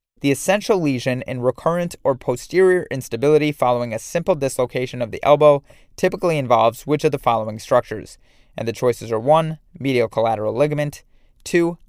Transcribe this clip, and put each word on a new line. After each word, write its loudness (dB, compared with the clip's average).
"The 0
essential 0
lesion -2
in -8
recurrent -2
or 2
posterior 0
instability 0
following 0
a -6
simple -2
dislocation -4
of -6
the -8
elbow 6
typically 0
involves 2
which 0
of 2
the 2
following -2
structures?" -2
And -6
the -2
choices -2
are -2
one, 2
medial 0
collateral -2
ligament, -2
two, 0